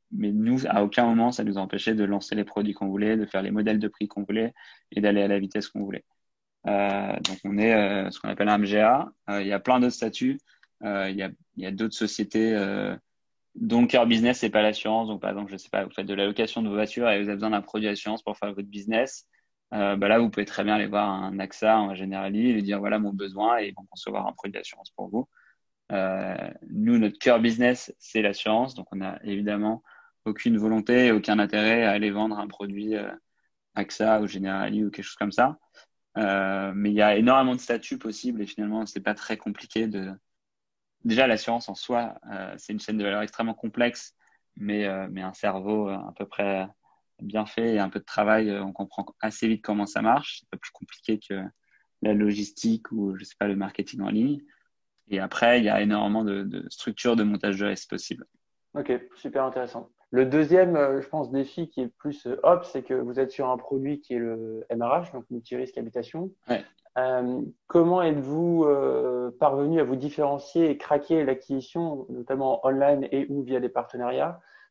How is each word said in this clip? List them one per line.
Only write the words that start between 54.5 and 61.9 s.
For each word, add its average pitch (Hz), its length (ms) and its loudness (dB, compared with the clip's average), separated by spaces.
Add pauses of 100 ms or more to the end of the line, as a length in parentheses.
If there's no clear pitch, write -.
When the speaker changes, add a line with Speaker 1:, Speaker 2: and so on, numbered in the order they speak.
Speaker 1:
Et 98 120 -2
après, 120 400 4
il 110 60 4
y - 20 4
a 104 120 4
énormément 107 440 2
de, 98 180 -2
de 98 260 -6
structures - 460 0
de 113 80 2
montage 104 380 0
de 101 60 0
risque 98 240 -4
possibles. - 360 -10 (480)
Speaker 2:
Ok, 143 180 -2 (220)
super 135 300 -4
intéressant. 123 440 -6 (240)
Le 127 120 6
deuxième, 156 520 6
euh, 139 260 2
je - 60 -12
pense, 147 240 -4
défi 139 360 -4
qui - 120 -8
est 120 80 -4
plus, - 380 -10